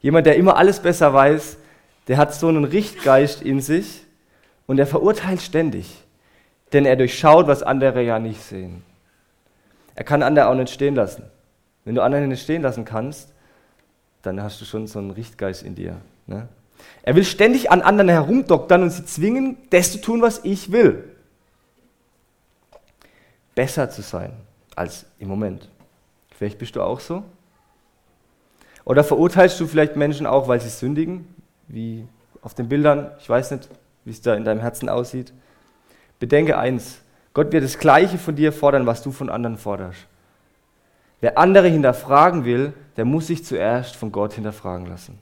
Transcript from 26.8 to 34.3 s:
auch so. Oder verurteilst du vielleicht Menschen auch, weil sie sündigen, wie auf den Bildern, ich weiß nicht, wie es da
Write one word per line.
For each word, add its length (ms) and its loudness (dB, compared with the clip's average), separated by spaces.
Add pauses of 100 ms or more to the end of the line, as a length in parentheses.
auch 180 -6
so. 240 -10 (1600)
Oder 180 4
verurteilst 560 4
du 80 -4
vielleicht 300 0
Menschen 300 -2
auch, 200 0
weil 140 0
sie 80 -12
sündigen, 580 -6 (400)
wie 400 -14 (360)
auf 120 -20
den 140 -8
Bildern, 500 2
ich 100 -20
weiß 240 0
nicht, 160 -12 (360)
wie 60 -16
es 100 -16
da 140 0